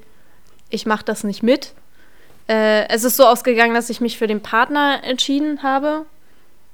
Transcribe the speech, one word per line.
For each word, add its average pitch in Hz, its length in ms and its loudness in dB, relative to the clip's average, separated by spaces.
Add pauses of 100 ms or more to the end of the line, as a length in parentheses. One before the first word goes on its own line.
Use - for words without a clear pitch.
(680)
ich 220 160 -8
mach 214 180 -2
das 214 200 -6
nicht 202 200 -6
mit.“ 247 300 0 (720)
Äh, 214 420 2
es 226 140 0
ist 247 140 0
so 269 100 8
ausgegangen, 233 480 4
dass 233 140 -2
ich 226 120 -8
mich 233 160 -4
für 226 100 -2
den 208 140 -4
Partner 277 600 0
entschieden 285 580 -2
habe 294 440 -2 (680)